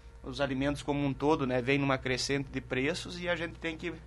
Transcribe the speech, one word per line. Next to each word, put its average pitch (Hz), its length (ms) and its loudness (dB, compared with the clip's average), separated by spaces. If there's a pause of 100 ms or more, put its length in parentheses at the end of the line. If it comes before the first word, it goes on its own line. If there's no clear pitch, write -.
(240)
os 131 180 -4
alimentos 139 400 2
como 143 240 2
um 135 80 2
todo, 143 320 4
né, 127 160 2
vem 135 160 4
numa 139 220 2
crescente 131 500 0
de 131 100 -4
preços 151 600 -2
e 175 80 -2
a 175 60 2
gente 160 240 -6
tem 165 180 -4
que 165 160 -4 (140)